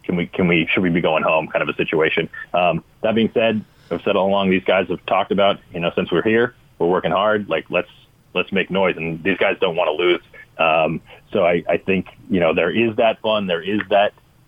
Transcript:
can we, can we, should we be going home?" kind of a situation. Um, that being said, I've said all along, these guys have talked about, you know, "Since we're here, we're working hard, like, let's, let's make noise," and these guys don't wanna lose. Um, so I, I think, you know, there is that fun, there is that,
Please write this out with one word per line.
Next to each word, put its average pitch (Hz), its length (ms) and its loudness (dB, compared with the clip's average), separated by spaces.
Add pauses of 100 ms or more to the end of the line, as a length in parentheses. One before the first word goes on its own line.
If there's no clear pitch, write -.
can 92 120 -2
we, 85 100 -2
can 92 220 0
we, 82 240 2
should 101 100 0
we 90 80 2
be 85 100 0
going 80 220 0
home?" 80 260 0
kind 80 140 -2
of 76 60 -4
a - 60 -4
situation. 80 540 0 (240)
Um, 87 320 0 (180)
that 107 120 0
being 110 180 2
said, 113 320 0 (260)
I've 85 120 -4
said 101 140 0
all 95 120 2
along, 98 220 2
these 92 140 0
guys 92 240 2
have 87 180 -8
talked 98 260 0
about, 98 280 2 (120)
you 87 80 -8
know, 85 140 -2
"Since 92 180 -4
we're 82 100 2
here, 117 320 0 (240)
we're 85 100 0
working 90 220 0
hard, 104 380 0
like, 80 220 -6
let's, 87 200 -2 (440)
let's 90 180 -4
make 90 180 0
noise," 92 260 0
and 80 260 -6
these 92 160 0
guys 95 220 0
don't 90 160 0
wanna 82 160 0
lose. 87 280 0 (380)
Um, 80 420 2 (320)
so 95 140 2
I, 87 220 0
I 85 100 0
think, 95 300 -2 (200)
you 92 120 0
know, 82 120 2
there 85 180 0
is 110 260 -2
that 113 240 0
fun, 107 260 -2
there 85 160 -2
is 101 180 -2 (100)
that, 104 220 2 (360)